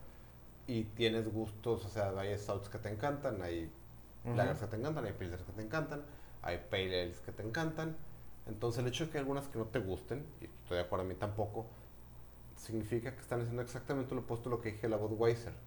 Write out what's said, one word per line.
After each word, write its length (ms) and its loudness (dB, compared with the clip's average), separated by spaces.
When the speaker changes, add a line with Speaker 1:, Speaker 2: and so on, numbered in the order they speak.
Speaker 1:
y 180 4
tienes 480 4
gustos, 540 0
o 20 -2
sea, 300 4
hay 180 2
stouts 320 0
que 100 -4
te 120 -2
encantan, 500 2
hay 300 0
Speaker 2:
Ujú. 100 2
Speaker 1:
lagers 240 6
que 80 -2
te 100 -2
encantan, 280 0
hay 80 0
pilsners 320 -4
que 80 -6
te 100 -4
encantan, 400 -2
hay 160 2
pale 320 4
ales 180 -2
que 120 -6
te 100 -6
encantan. 540 0
Entonces, 360 0
el 60 4
hecho 180 2
de 40 -2
que 80 -2
hay 40 0
algunas 260 0
que 100 -2
no 80 2
te 140 2
gusten, 440 -2
y 40 -8
estoy 340 -4
de 60 4
acuerdo, 200 2
a 40 0
mí 60 0
tampoco, 520 0
significa 580 0
que 60 -12
están 200 0
haciendo 220 0
exactamente 520 0
lo 80 0
opuesto 260 -2
a 40 4
lo 80 4
que 120 0
dije 100 -4
de 60 4
la 80 6
Budweiser. 560 4